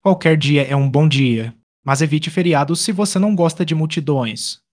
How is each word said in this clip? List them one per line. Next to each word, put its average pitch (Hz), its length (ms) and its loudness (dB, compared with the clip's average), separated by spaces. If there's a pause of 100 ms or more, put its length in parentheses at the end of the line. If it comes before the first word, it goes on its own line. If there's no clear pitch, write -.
Qualquer 185 360 2
dia 143 260 2
é 135 140 -2
um 139 120 2
bom 143 200 2
dia. 120 460 0 (300)
Mas 139 180 0
evite 156 280 -2
feriados 170 500 0
se - 120 -4
você 196 260 -2
não 208 160 2
gosta 170 300 0
de 165 100 -4
multidões. 143 840 -4 (120)